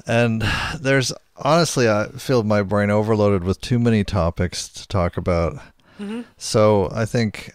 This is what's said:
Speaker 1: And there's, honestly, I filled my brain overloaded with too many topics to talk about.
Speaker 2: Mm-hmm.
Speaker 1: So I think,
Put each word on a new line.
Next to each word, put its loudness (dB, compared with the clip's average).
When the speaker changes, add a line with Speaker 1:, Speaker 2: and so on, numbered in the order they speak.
Speaker 1:
And 0
there's, 0
honestly, 2
I 0
filled -2
my 2
brain 0
overloaded 2
with -2
too 0
many 2
topics -2
to -18
talk -2
about. 0
Speaker 2:
Mm-hmm. -8
Speaker 1:
So 2
I -4
think, -4